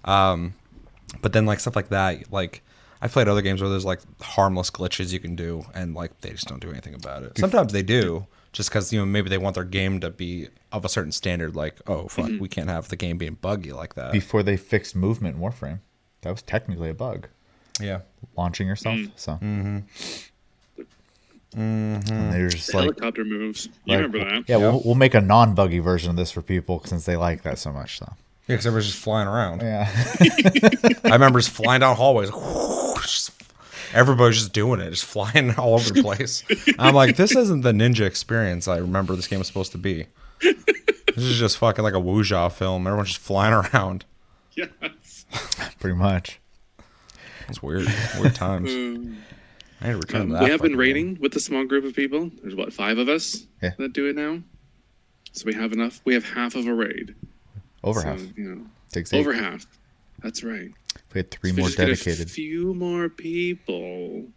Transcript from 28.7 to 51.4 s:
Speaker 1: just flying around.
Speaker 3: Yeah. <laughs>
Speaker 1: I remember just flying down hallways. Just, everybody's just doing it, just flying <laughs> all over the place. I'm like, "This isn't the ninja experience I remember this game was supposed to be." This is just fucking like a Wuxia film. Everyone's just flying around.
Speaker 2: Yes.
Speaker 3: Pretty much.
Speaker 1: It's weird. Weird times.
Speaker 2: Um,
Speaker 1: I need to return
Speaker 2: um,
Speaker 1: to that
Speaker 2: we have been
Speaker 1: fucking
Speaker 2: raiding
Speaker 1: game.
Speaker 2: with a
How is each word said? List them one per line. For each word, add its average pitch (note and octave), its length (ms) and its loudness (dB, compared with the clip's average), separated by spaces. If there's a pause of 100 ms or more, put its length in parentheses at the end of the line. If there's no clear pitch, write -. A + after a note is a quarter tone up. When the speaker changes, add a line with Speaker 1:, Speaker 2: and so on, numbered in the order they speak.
Speaker 1:
just - 100 -8
flying G#2+ 240 2
around. G2 360 0
Speaker 3:
Yeah. G#2 280 0
<laughs> A3+ 1120 6
Speaker 1:
I A#2 80 6
remember B2+ 280 8
just - 100 2
flying B2 300 2
down B2+ 160 6
hallways. A2+ 340 4 (720)
Just, - 280 -4 (640)
everybody's A#2+ 460 6
just G#2 140 -2
doing A2 280 0
it, F2 100 -8
just F2 140 -6
flying A2+ 500 0
<laughs> - 40 -2
all A#2+ 160 4
over A#2 180 2
the C4+ 100 4
place. - 420 -4 (340)
I'm C3+ 160 6
like, C3 220 8
"This G#3 180 4
isn't G3 280 4
the B2 100 4
ninja A2 340 6
experience F#2 600 -2
I F2+ 100 2
remember F#2 380 0
this F2+ 100 -6
game G2 120 -4
was F#2+ 100 -4
supposed - 240 -6
to F2 60 -12
be." F2 280 -4 (360)
This - 800 0
is B2 140 2
just A2+ 180 2
fucking A2 260 2
like G#2 120 0
a F#2 60 2
Wuxia F#2 520 2
film. F#2 340 -2
Everyone's G2+ 220 -2
just - 120 -6
flying G2+ 340 2
around. F#2+ 500 0 (500)
Speaker 2:
Yes. - 720 -12 (560)
Speaker 3:
Pretty F#2 160 0
much. F#2+ 420 0 (1120)
Speaker 1:
It's - 140 -12
weird. E2 240 -2 (340)
Weird B2 140 6
times. F#2+ 360 -2
Speaker 2:
Um, A#2+ 460 -6 (640)
Speaker 1:
I F2 80 -6
need A#2+ 40 -2
to G#2 60 -2
return F#2+ 240 -4
Speaker 2:
um, F#2 60 -2
Speaker 1:
to D#2+ 60 -2
that F2+ 100 2
Speaker 2:
we C3 60 6
have D#3+ 100 2
been D#3+ 120 4
Speaker 1:
fucking C3 60 -2
Speaker 2:
raiding D3 360 2
Speaker 1:
game. D#3+ 80 -6
Speaker 2:
with C3+ 140 -2
a D3 40 0